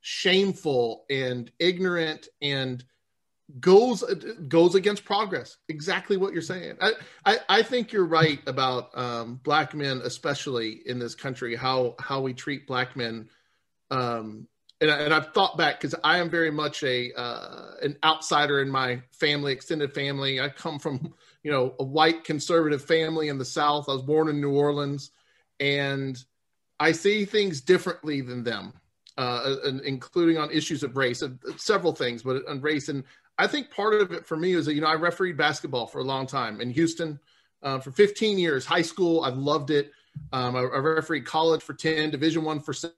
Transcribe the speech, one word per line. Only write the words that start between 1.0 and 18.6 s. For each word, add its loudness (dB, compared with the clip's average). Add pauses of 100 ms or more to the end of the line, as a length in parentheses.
and -4
ignorant 0 (140)
and -4 (760)
goes, 8 (460)
goes 6
against 2
progress. -2 (120)
Exactly -2
what 0
you're -4
saying. -10
I, 2 (320)
I, 4 (100)
I 6
think 0
you're 4
right 4
about, -2
um, -6
black 2
men, -4
especially -4
in -4
this -6
country, -6
how, 0
how -4
we -4
treat -8
black -4
men. -6 (600)
Um, -4 (340)
and 4
I, 2
and 2
I've 0
thought 2
back 0
'cause -4
I 4
am -2
very 0
much -4
a, -2
uh, -10
an -2
outsider 2